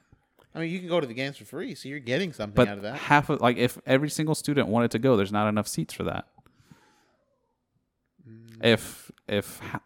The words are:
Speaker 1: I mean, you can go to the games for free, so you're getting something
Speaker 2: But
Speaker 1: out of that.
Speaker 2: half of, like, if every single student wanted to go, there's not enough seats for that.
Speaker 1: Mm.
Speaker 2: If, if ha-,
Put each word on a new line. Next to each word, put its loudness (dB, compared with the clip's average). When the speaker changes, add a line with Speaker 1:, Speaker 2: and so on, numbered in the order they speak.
Speaker 1:
I -10
mean, -6
you -6
can -10
go 2
to 0
the -12
games -6
for -20
free, -10
so -14
you're -10
getting -2
something -8
Speaker 2:
But 6
Speaker 1:
out -8
of -10
that. -8
Speaker 2:
half 4
of, 0
like, 4
if 0
every 2
single -2
student 0
wanted 2
to -2
go, 4
there's 2
not 2
enough 0
seats -6
for -8
that. -6
Speaker 1:
Mm. -20
Speaker 2:
If, 2
if -4
ha-, -8